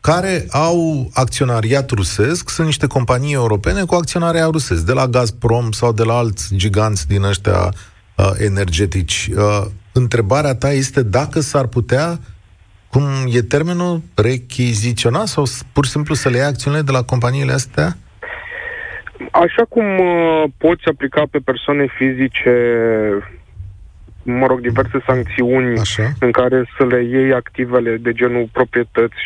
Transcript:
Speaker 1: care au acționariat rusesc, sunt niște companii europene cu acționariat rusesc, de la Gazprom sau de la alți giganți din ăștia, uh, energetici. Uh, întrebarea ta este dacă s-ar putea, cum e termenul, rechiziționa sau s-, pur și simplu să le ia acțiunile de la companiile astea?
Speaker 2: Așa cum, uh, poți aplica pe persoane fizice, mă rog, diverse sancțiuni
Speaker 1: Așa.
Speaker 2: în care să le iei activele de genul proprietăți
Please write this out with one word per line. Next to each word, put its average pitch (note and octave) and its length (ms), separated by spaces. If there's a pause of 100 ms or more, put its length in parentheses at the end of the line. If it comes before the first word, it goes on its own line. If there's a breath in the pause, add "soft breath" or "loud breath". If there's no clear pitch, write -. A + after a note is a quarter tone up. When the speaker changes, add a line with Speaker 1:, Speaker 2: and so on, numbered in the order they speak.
Speaker 1:
care F3+ 480
au D#3+ 640
acționariat B2+ 760
rusesc, A#2+ 600
sunt D#3+ 180
niște D3 200
companii C3 460
europene B2+ 500
cu F3+ 120
acționariat E3 560
rusesc, F2+ 340
de A2+ 80
la C3 140
Gazprom A#2 640
sau A#2+ 220
de A2+ 100
la A2+ 140
alți G#2+ 380
giganți G2 520
din G2 160
ăștia, F#2+ 460 (480 loud breath)
uh, G2 200
energetici. G2 1000
Uh, G#2 300 (260)
întrebarea B2+ 640
ta C#3 160
este C3+ 320
dacă B2+ 360
s-ar C#3 280
putea, C#3+ 500 (720 loud breath)
cum C#3 140 (280)
e A#2+ 100
termenul, E3+ 600 (140)
rechiziționa A#2+ 1080
sau D3+ 200
s-, - 180 (100)
pur C#3 120
și B2+ 60
simplu D3+ 220
să C#3 160
le A#2+ 80
ia C#3 100
acțiunile D3 340
de C#3 100
la B2+ 120
companiile B2+ 480
astea? D3 460 (1300 loud breath)
Speaker 2:
Așa F3 380
cum, A3+ 160 (140)
uh, E3+ 440 (140)
poți E3 280
aplica D3+ 460
pe D3 60
persoane C#3+ 480 (120)
fizice, C3 540 (1700 loud breath)
mă B2 240
rog, C3 120
diverse A#2+ 480
sancțiuni B2+ 720
Speaker 1:
Așa. G#2+ 400
Speaker 2:
în B2 120
care B2+ 460
să C3+ 80
le B2 180
iei C3 300
activele A#2+ 640
de A#2 160
genul A#2+ 380
proprietăți A#2 640 (100)